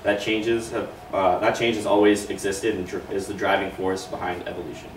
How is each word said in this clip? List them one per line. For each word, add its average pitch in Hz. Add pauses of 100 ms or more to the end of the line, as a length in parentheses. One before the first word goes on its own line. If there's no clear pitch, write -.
That 101
changes 113
have, 107 (240)
uh, -
that 110
change 117
has 104
always 104
existed 98
and 90
dr-, 90
is 98
the 101
driving 95
force 95
behind 90
evolution. 87